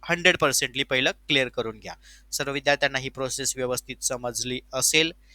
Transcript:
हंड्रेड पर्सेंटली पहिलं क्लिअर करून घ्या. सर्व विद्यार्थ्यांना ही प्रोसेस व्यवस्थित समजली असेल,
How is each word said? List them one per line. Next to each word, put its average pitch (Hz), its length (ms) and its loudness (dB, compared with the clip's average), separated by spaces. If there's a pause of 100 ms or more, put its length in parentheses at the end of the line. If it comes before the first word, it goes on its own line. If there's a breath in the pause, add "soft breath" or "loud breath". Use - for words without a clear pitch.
हंड्रेड 175 280 4
पर्सेंटली 135 460 0
पहिलं 135 280 2
क्लिअर 135 380 0
करून 110 300 -6
घ्या. 139 160 -14 (380 soft breath)
सर्व 139 200 -2
विद्यार्थ्यांना 139 460 2
ही 135 100 -6
प्रोसेस 131 480 -4
व्यवस्थित 123 480 -4
समजली 123 560 -4 (120)
असेल, 156 400 2 (220 soft breath)